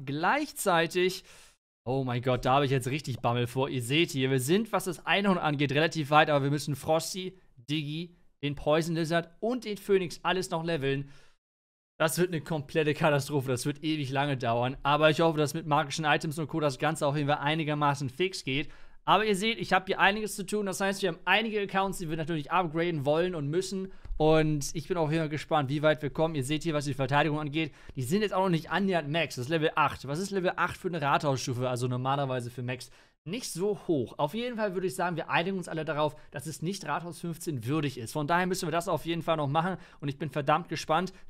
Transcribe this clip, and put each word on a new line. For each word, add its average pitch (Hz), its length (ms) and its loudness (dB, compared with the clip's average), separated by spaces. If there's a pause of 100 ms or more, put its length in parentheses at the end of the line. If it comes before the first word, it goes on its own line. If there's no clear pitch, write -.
gleichzeitig, 180 1200 0 (640)
oh 131 160 0
mein 127 200 -2
Gott, 127 220 2
da 127 100 4
habe 143 100 6
ich 135 80 0
jetzt 135 160 2
richtig 131 320 -4
Bammel 120 260 0
vor. 131 220 -2
Ihr 131 140 -4
seht 151 280 2
hier, 131 220 0
wir 135 80 4
sind, 185 320 2
was 185 140 -2
das 175 200 -6
Einhorn 185 320 4
angeht, 147 320 0
relativ 151 400 0
weit, 151 180 8
aber 147 140 4
wir 139 80 0
müssen 147 240 -2
Frosty, 180 640 -2 (160)
Diggy, 151 640 -6 (260)
den 143 140 -2
Poison 160 400 2
Lizard 170 420 0
und 233 260 -2
den 208 120 -6
Phoenix 190 480 0
alles 180 260 0
noch 165 140 -2
leveln. 139 440 0 (920)
Das 156 180 2
wird 175 140 2
eine 156 80 -4
komplette 151 540 0
Katastrophe, 143 580 2
das 120 120 -2
wird 147 200 -4
ewig 151 260 -2
lange 139 260 0
dauern, 120 460 0
aber 147 260 6
ich 156 120 4
hoffe, 165 180 4
dass 147 160 2
mit 160 140 -6
magischen 147 360 0
Items 151 360 2
und 147 80 -4
Co. 160 100 -4
das 147 220 0
Ganze 156 260 0
auf 143 80 2
jeden 147 140 0
Fall 147 100 2
einigermaßen 147 720 0
fix 185 320 -2
geht. 139 300 -2 (320)
Aber 185 200 4
ihr 214 120 2
seht, 220 220 0
ich 180 140 -2
habe 185 140 4
hier 185 140 -2
einiges 202 360 4
zu 196 80 -6
tun, 208 220 -2
das 185 160 -4
heißt, 196 180 0
wir 196 80 2
haben 165 160 -4
einige 208 380 2
Accounts, 190 340 0
die 170 140 -6
wir 151 80 -2
natürlich 156 340 -4
upgraden 165 540 0
wollen 170 280 2
und 143 140 -4
müssen. 190 420 -2 (280)
Und 156 560 4
ich 156 120 -6
bin 180 120 -2
auf 156 120 2
jeden 165 120 2
Fall 151 80 -2
gespannt, 147 400 0
wie 151 100 0
weit 151 220 4
wir 143 80 -2
kommen. 160 240 0
Ihr 139 100 -2
seht 151 200 -2
hier, 165 100 0
was 147 100 0
die 143 80 -2
Verteidigung 143 480 2
angeht, 151 320 -2 (240)
die 135 60 -2
sind 156 180 0
jetzt 202 140 0
auch 185 80 2
noch 190 80 2
nicht 160 200 0
annähernd 170 380 2
Max, 156 280 -2
das 123 100 -4
ist - 20 -6
Level 156 280 2
acht. 147 300 2
Was 143 120 -4
ist 196 120 -6
Level 185 260 0
acht 170 200 -2
für - 120 -6
eine 170 120 -4
Rathausstufe, 135 680 0
also 127 180 -2
normalerweise 127 640 -2
für 127 120 -10
Max? 123 280 -8 (340)
Nicht 160 260 -8
so 190 360 -2
hoch. 135 320 0
Auf 147 160 0
jeden 240 220 -4
Fall 214 180 -2
würde 185 140 -2
ich - 60 -6
sagen, 175 220 -2
wir 160 140 -6
einigen 170 260 0
uns 170 120 -6
alle 156 180 -6
darauf, 151 280 0 (160)
dass - 160 -10
es 156 140 -10
nicht 196 240 -6
Rathaus 165 360 -6
fünfzehn 160 440 -6
würdig 143 320 -2
ist. 113 160 -10
Von 151 140 -2
daher 175 200 2
müssen 180 220 -2
wir 151 40 -2
das 170 160 -2
auf 160 180 -2
jeden 165 160 -2
Fall 160 160 0
noch 147 100 0
machen 165 300 0 (220)
und 143 80 -4
ich 139 100 -6
bin 160 100 -6
verdammt 151 400 0
gespannt, 170 460 -2 (160)